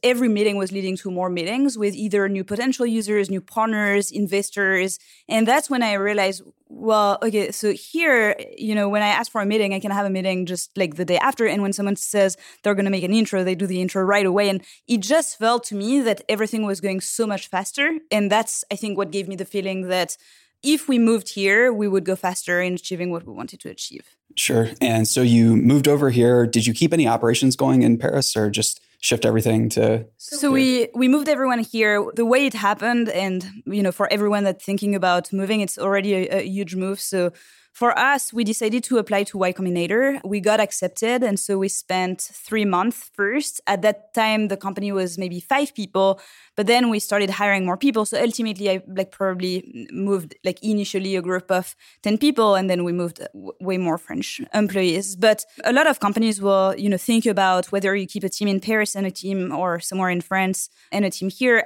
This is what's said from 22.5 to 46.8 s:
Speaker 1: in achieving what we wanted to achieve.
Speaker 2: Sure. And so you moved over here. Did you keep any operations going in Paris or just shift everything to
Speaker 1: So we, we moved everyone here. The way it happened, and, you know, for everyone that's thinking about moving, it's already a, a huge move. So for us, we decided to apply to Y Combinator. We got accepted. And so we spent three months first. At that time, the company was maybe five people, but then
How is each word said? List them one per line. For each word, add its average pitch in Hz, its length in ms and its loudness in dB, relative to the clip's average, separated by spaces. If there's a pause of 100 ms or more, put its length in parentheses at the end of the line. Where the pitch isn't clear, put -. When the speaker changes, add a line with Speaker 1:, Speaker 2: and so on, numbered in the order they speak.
Speaker 1:
in 180 140 -2
achieving 175 360 -6
what 170 160 -8
we 113 60 -14
wanted - 260 -14
to - 100 -16
achieve. - 340 -14 (320)
Speaker 2:
Sure. 113 340 2 (120)
And 113 260 2
so - 140 0
you 117 340 6
moved 135 320 6
over 143 220 4
here. 120 360 6
Did 113 220 2
you 113 60 2
keep 160 200 0
any 160 140 4
operations 117 480 2
going 131 280 4
in 117 140 4
Paris 135 380 0
or 107 140 2
just 107 300 -2 (200)
shift 117 260 0
everything 113 440 2
to 113 360 2 (120)
Speaker 1:
So 294 340 -2
we, 254 440 2
we 254 120 2
moved 285 220 2
everyone 262 300 0
here. 214 460 0 (100)
The 233 100 2
way 254 200 4
it 269 80 0
happened, 214 560 0
and, 185 380 -2 (180)
you 202 180 -2
know, 185 80 2
for 190 200 -2
everyone 208 320 0
that's 190 220 -2
thinking 202 300 -2
about 180 360 0
moving, 196 300 0
it's 190 160 -6
already 196 360 0
a, 185 260 0
a - 20 -2
huge 190 340 -8
move. 190 240 -4
So 180 320 -2 (400)
for - 260 2
us, 269 360 2
we 233 100 -2
decided 220 420 0
to 254 120 0
apply 202 280 2
to 208 120 -8
Y 180 160 0
Combinator. 190 720 0
We 202 140 -2
got 208 200 2
accepted. 220 640 -2
And 202 160 0
so 196 200 -2
we 196 80 0
spent 185 520 -4
three - 460 -4
months 196 480 -2
first. 220 540 -2
At 190 160 0
that 208 320 -2
time, 214 320 0
the 190 100 -4
company 196 340 -6
was 185 280 -4
maybe 175 200 -6
five 277 360 -2
people, 190 440 0 (360)
but 208 100 -2
then 240 240 4